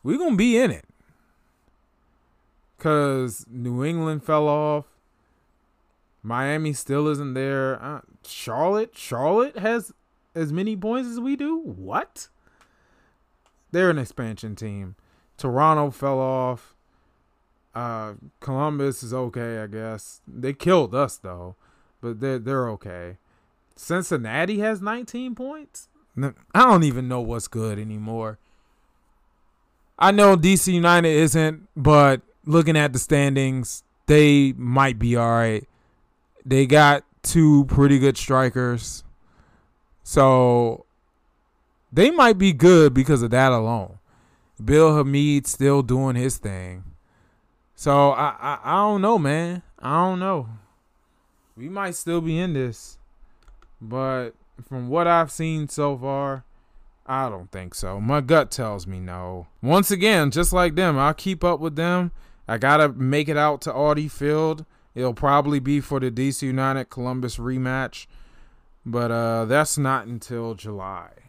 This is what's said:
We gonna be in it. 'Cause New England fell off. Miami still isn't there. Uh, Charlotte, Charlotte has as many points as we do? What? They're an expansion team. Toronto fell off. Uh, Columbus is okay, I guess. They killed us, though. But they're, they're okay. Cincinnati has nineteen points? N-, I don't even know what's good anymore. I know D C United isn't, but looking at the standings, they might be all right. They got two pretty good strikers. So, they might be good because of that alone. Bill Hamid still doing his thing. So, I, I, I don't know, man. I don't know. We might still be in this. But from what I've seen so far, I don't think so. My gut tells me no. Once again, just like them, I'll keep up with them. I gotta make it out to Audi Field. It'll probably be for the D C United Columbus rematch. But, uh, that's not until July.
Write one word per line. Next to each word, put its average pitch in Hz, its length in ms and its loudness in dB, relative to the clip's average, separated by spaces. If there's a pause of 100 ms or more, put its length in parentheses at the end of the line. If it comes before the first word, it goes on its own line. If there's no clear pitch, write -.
We 170 140 -2
gonna 311 200 0
be 226 200 2
in 170 140 2
it. 80 140 -12 (1900)
'Cause 139 720 -2
New 123 340 -6
England 160 400 -4
fell 151 240 0
off. 151 380 -2 (1400)
Miami 143 500 -4
still 143 380 -4
isn't 143 240 -6
there. 135 500 -4
Uh, 143 180 -14 (240)
Charlotte, 185 720 -6
Charlotte 185 600 -2
has 220 360 -4 (400)
as 156 200 -6
many 202 240 -6
points 233 320 -6
as 233 100 -10
we 269 160 -4
do? 294 220 -6
What? 180 720 -10 (1400)
They're 180 180 2
an 156 80 0
expansion 110 580 -10
team. 101 400 -12 (400)
Toronto 147 540 0
fell 135 300 -4
off. 131 560 -6 (1000)
Uh, 113 400 -10 (260)
Columbus 139 640 -4
is 120 140 -10
okay, 120 420 -8
I 107 80 -10
guess. 110 600 -14
They 131 260 -8
killed 151 400 0
us, 131 240 -4
though. 90 380 -16 (440)
But 117 200 -10
they're, 131 180 -4
they're 127 320 -4
okay. 90 480 -14 (580)
Cincinnati 170 840 -4
has 214 200 -4
nineteen 240 540 -10
points? 285 560 -16 (260)
N-, 135 200 -6 (180)
I 233 120 8
don't 190 180 6
even 127 240 -2
know 123 140 -6
what's 117 260 -8
good 110 320 -6
anymore. 107 580 -10 (1600)
I 190 140 6
know 202 240 8
D 180 200 4
C 185 200 0
United 175 340 4
isn't, 156 680 2
but 143 460 6 (240)
looking 156 320 4
at 147 160 0
the 123 60 -4
standings, 135 840 -2 (220)
they 143 480 6
might 123 460 0
be 117 160 0
all 117 160 2
right. 113 360 0 (800)
They 131 220 4
got 143 360 6 (200)
two 151 420 6
pretty 139 320 6
good 135 200 2
strikers. 123 840 -2 (1000)
So, 123 840 2 (1080)
they 202 200 6
might 247 260 4
be 190 140 4
good 156 420 8
because 131 280 2
of 117 100 -2
that 131 200 4
alone. 110 480 -2 (640)
Bill 151 340 6
Hamid 143 500 0
still 139 360 2
doing 127 320 0
his 123 220 -4
thing. 92 460 -12 (920)
So, 143 360 4
I, 135 280 -2
I, 139 240 -6
I 147 140 -2
don't 208 240 0
know, 220 160 2
man. 165 440 -2 (180)
I 151 240 -2
don't 185 160 -2
know. 180 300 -6 (1080)
We 127 140 -16
might 190 260 -8
still 170 240 -4
be 160 180 -4
in 180 160 -4
this. 127 440 -8 (840)
But 123 520 -6 (360)
from 123 220 -10
what 170 180 0
I've 165 240 2
seen 160 380 -6
so 143 280 -4
far, 135 460 -8 (600)
I 131 240 -4
don't 92 220 -14
think 92 240 -14
so. 98 260 -8
My 139 200 0
gut 139 300 2
tells 104 360 -8
me 92 120 -12
no. 90 480 -12 (140)
Once 170 300 2
again, 180 400 2
just 165 200 0
like 175 240 0
them, 165 220 0
I'll 143 160 0
keep 180 300 -6
up 175 160 0
with 156 160 -6
them. 175 360 -2 (360)
I 113 100 -4
gotta 147 320 4
make 135 400 -2
it 151 80 -2
out 147 240 0
to 151 120 -8
Audi 151 340 0
Field. 156 580 -2 (300)
It'll 123 180 -4
probably 143 460 2
be 139 200 -2
for 139 200 -6
the 127 120 -2
D 131 200 -4
C 135 160 -8
United 131 420 -4
Columbus 127 480 -8
rematch. 127 720 -6 (800)
But, 120 260 -4
uh, 113 340 -2
that's 147 320 0
not 135 300 -2
until 117 480 -10
July. 95 540 -12 (200)